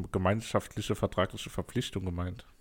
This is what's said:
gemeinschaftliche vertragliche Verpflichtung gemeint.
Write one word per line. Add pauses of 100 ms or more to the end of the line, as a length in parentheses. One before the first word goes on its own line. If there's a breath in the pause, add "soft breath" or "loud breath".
(120)
gemeinschaftliche
vertragliche
Verpflichtung
gemeint. (160)